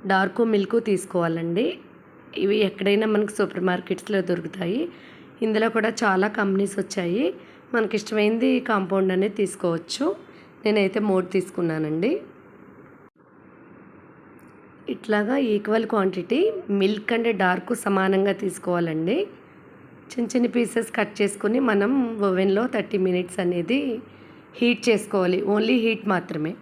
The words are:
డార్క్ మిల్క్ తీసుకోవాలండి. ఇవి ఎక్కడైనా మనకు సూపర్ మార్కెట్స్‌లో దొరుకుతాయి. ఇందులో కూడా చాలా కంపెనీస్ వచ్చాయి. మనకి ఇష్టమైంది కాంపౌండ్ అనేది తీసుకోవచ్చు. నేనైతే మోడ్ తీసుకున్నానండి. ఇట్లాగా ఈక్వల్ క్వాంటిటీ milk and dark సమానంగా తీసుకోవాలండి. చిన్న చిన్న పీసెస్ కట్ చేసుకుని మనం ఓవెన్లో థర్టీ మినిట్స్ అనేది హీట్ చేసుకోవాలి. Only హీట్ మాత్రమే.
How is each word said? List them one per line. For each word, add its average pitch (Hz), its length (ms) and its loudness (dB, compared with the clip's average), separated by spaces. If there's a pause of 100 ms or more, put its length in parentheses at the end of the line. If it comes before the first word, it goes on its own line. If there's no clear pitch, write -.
(100)
డార్క్ 190 320 2 (120)
మిల్క్ 202 220 2 (140)
తీసుకోవాలండి. 170 760 0 (760)
ఇవి 202 140 2 (120)
ఎక్కడైనా 202 460 2
మనకు 208 240 0
సూపర్ 190 320 -2
మార్కెట్స్‌లో 185 500 -2 (100)
దొరుకుతాయి. 175 520 -4 (640)
ఇందులో 220 300 2
కూడా 220 160 0 (100)
చాలా 196 260 2 (120)
కంపెనీస్ 196 420 0
వచ్చాయి. 185 420 -2 (500)
మనకి 220 260 0
ఇష్టమైంది 214 520 2 (180)
కాంపౌండ్ 190 460 2
అనేది 196 260 0
తీసుకోవచ్చు. 180 640 -2 (580)
నేనైతే 208 360 2 (100)
మోడ్ 185 160 2 (120)
తీసుకున్నానండి. 165 760 -2 (2750)
ఇట్లాగా 214 380 0 (220)
ఈక్వల్ 220 340 0
క్వాంటిటీ 190 480 0 (420)
milk 208 360 0
and 233 100 0 (160)
dark 185 260 2 (200)
సమానంగా 190 440 4 (140)
తీసుకోవాలండి. 175 720 -2 (960)
చిన్న 233 200 -2
చిన్న 240 220 2
పీసెస్ 226 420 0
కట్ 214 220 0
చేసుకుని 208 400 0 (100)
మనం 202 240 2 (360)
ఓవెన్లో 190 340 2 (120)
థర్టీ 202 300 -2
మినిట్స్ 180 380 -2
అనేది 175 360 0 (800)
హీట్ 240 300 2
చేసుకోవాలి. 190 500 2 (160)
Only 226 300 2
హీట్ 226 280 0
మాత్రమే. 165 500 -4